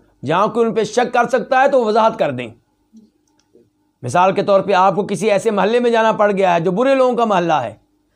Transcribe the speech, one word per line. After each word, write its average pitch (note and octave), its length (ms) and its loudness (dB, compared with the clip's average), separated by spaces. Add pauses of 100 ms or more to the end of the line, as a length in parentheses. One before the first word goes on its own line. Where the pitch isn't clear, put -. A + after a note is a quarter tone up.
(260)
جہاں F3 220 0
کوئی A3+ 180 -2
ان A3+ 80 -2
پہ A3 100 -2
شک A#3+ 300 -2
کر A#3+ 140 2
سکتا C4 340 0
ہے C#4 80 4
تو C4 160 2
وضاحت A3 340 2
کر D#3 120 0
دیں۔ B2 160 -8 (1500)
مثال F3 300 2
کے F#3+ 120 -2
طور G3 180 2
پہ G3 120 -2
آپ F#3 220 2
کو G3 80 -2
کسی G3 280 -4
ایسے G3+ 200 0
محلے G#3 280 0
میں A#3+ 120 0
جانا A3 200 2
پڑ G#3 200 0
گیا F#3 240 0
ہے E3+ 40 0
جو F3 120 -2
برے B3+ 240 0
لوگوں B3+ 180 2
کا A3+ 120 0
محلہ F3 280 0
ہے، B2 220 -4 (400)